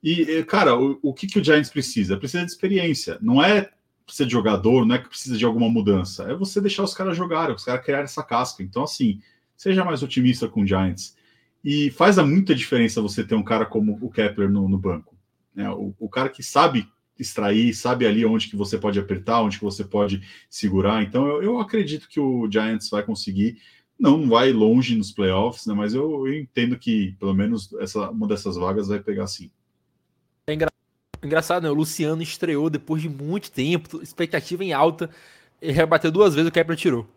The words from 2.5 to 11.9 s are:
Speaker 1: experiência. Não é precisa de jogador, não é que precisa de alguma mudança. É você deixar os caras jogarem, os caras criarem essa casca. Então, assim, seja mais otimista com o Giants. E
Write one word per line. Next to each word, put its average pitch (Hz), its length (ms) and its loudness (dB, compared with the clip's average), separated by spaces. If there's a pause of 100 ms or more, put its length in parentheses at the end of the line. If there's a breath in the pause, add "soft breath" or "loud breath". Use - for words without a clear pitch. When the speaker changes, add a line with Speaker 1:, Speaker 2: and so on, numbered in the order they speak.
Speaker 1:
experiência. 175 680 -2
Não 123 220 4
é 196 300 4 (340)
precisa - 200 -2
de 117 60 -4
jogador, 110 540 4
não 120 80 4
é 127 40 0
que - 100 -10
precisa - 280 -8
de 107 80 0
alguma 117 240 2
mudança. 104 600 0
É 135 60 -2
você 190 240 -4
deixar 196 240 -2
os 196 100 -6
caras 190 220 -4
jogarem, 165 400 -2
os - 80 -16
caras 123 200 -4
criarem 139 200 -2
essa 139 180 -10
casca. 123 400 -4
Então, 98 220 -4
assim, 110 360 -2 (360 soft breath)
seja 190 280 0
mais 160 160 -2
otimista 127 480 0
com 107 140 -2
o 98 40 2
Giants. 95 520 -2 (440)
E 147 280 0